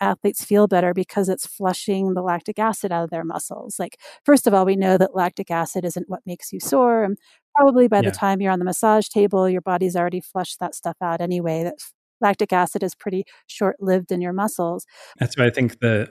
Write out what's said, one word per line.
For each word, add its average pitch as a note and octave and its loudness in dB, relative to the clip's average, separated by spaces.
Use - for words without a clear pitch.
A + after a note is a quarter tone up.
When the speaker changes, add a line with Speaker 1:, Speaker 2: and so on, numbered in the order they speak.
Speaker 1:
athletes G3 -2
feel G#3 4
better F3+ 2
because F#3 -2
it's F#3 -4
flushing F#3+ -2
the F3+ -2
lactic F3+ -4
acid G#3+ -2
out E3+ -2
of E3+ -6
their E3 -6
muscles. - -10
Like, F3 -10
first C#4+ 4
of G3+ 6
all, F#3+ 6
we F#3+ 2
know F#3+ 4
that F#3 2
lactic F#3 -2
acid E3+ -2
isn't F3 -6
what F#3 -10
makes - -12
you F#3+ -8
sore. A#3 2
And G3+ -2
probably C4 6
by G#3+ 2
the A3 2
Speaker 2:
Yeah. G3 2
Speaker 1:
time G3 0
you're G3 2
on F#3 0
the F3+ -2
massage G#3+ 2
table, F#3+ 2
your F#3 0
body's F3 -2
already F3 -2
flushed - -8
that F3 -6
stuff - -8
out E3+ -4
anyway. E3+ -2
That F3 -6
f-, - -20
lactic G3+ 0
acid F3+ 0
is F#3 -4
pretty F#3+ -6
short-lived F#3+ -2
in F3+ -2
your F3+ -4
muscles. F#3 -4
Speaker 2:
That's - -4
why B2+ 4
I A#2+ 4
think B2 -2
the, A2+ 2